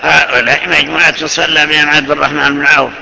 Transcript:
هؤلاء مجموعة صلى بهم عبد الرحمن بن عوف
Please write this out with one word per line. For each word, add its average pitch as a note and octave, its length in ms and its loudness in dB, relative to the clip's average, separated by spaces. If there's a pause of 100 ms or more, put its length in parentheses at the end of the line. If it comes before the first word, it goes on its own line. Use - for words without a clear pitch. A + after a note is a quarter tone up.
هؤلاء C#3 640 0
مجموعة D#3 600 0
صلى D#3 380 0
بهم D3+ 240 0
عبد D3 220 0
الرحمن C#3+ 480 0
بن C#3+ 60 -2
عوف C#3 260 2 (100)